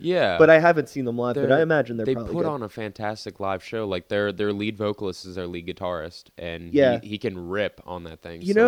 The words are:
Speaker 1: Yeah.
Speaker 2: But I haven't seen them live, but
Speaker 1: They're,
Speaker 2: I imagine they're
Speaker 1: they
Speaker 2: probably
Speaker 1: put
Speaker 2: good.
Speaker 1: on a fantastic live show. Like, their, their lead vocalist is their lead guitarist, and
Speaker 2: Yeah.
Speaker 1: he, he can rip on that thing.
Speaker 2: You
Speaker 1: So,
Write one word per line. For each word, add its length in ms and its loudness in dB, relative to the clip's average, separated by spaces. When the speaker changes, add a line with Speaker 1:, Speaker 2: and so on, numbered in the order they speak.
Speaker 1:
Yeah. 360 2
Speaker 2:
But 140 10
I 80 10
haven't 300 4
seen 160 -6
them 120 -4
live, 200 -2
but 120 0
Speaker 1:
They're, 100 6
Speaker 2:
I 40 4
imagine 340 2
they're 100 -2
Speaker 1:
they 80 2
Speaker 2:
probably 200 -6
Speaker 1:
put 80 -2
Speaker 2:
good. 80 -2
Speaker 1:
on 140 -6
a 40 -10
fantastic 720 -8
live 240 -4
show. 240 -6
Like, 220 -4
their, 240 0
their 200 -2
lead 240 -4
vocalist 500 -6
is 100 -14
their 100 -6
lead 220 -10
guitarist, 680 -8
and 380 -10
Speaker 2:
Yeah. 260 4
Speaker 1:
he, 100 -16
he 80 -6
can 300 -8
rip 380 -4
on 160 -10
that 180 -16
thing. 220 -16
Speaker 2:
You 100 -2
Speaker 1:
So, 160 2